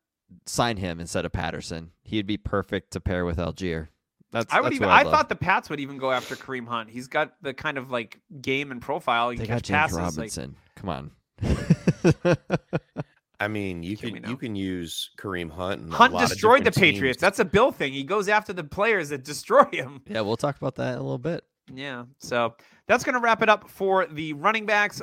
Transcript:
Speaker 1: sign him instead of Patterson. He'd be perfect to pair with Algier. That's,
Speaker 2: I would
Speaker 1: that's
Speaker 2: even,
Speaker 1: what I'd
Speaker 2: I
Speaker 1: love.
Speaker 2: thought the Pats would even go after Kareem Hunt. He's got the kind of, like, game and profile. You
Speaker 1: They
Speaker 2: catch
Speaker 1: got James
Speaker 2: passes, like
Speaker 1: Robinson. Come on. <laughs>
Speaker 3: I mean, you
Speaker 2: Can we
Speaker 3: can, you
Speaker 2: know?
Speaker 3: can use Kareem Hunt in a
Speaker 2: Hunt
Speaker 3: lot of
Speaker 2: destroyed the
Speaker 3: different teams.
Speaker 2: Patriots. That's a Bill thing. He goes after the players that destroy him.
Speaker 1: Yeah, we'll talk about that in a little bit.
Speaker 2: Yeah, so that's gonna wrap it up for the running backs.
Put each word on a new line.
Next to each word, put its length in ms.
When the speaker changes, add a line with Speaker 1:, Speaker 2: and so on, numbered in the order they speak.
Speaker 1:
sign 300
him 220
instead 260
of 60
Patterson. 600
He'd 240
be 100
perfect 540
to 80
pair 260
with 140
Algier. 500
That's, 200
Speaker 2:
I 100
would 40
Speaker 1:
that's 120
Speaker 2:
even, 100
Speaker 1:
what 80
I'd 60
Speaker 2:
I 20
Speaker 1:
love. 100
Speaker 2:
thought 160
the 60
Pats 340
would 100
even 200
go 120
after 240
Kareem 320
Hunt. 220
He's 180
got 260
the 100
kind 240
of, 140
like, 280
game 300
and 100
profile. 500
You 60
Speaker 1:
They 80
Speaker 2:
catch 240
Speaker 1:
got 220
James 40
Speaker 2:
passes, 0
like 80
Speaker 1:
Robinson. 380
Come 140
on. 220
<laughs> 1000
Speaker 3:
I 80
mean, 360
you 140
Speaker 2:
Can 100
we 60
Speaker 3:
can, 100
you 80
Speaker 2:
know? 60
Speaker 3:
can 180
use 540
Kareem 320
Hunt 300
in 100
a 40
Speaker 2:
Hunt 180
Speaker 3:
lot 100
of 60
Speaker 2:
destroyed 320
the 100
Speaker 3:
different 40
teams. 100
Speaker 2:
Patriots. 260
That's 180
a 60
Bill 260
thing. 200
He 120
goes 260
after 240
the 100
players 460
that 140
destroy 480
him. 360
Speaker 1:
Yeah, 140
we'll 160
talk 200
about 180
that 180
in 60
a 40
little 140
bit. 260
Speaker 2:
Yeah, 320
so 360
that's 160
gonna 160
wrap 220
it 80
up 200
for 360
the 280
running 320
backs. 380